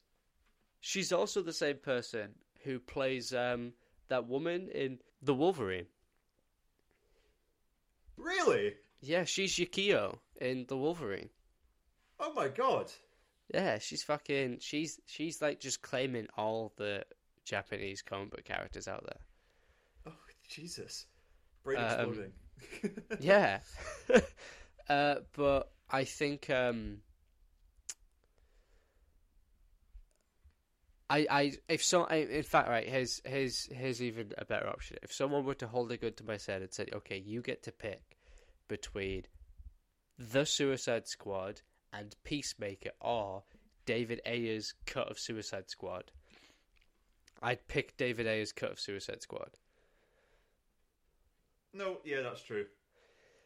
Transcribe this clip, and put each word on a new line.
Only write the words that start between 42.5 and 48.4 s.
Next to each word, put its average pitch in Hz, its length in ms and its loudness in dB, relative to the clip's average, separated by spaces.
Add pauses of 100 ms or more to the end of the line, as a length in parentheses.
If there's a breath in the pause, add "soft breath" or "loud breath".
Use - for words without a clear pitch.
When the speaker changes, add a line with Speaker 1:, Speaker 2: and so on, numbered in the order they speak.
Speaker 1:
or 101 440 -2 (420 soft breath)
David 117 400 0
Ayer's 113 480 -2 (120)
cut - 240 -2
of 113 80 -8
Suicide 107 520 -6
Squad," 90 420 -8 (1300 soft breath)
I'd 120 280 -2
pick - 260 -2
David 120 320 0
Ayer's 110 240 0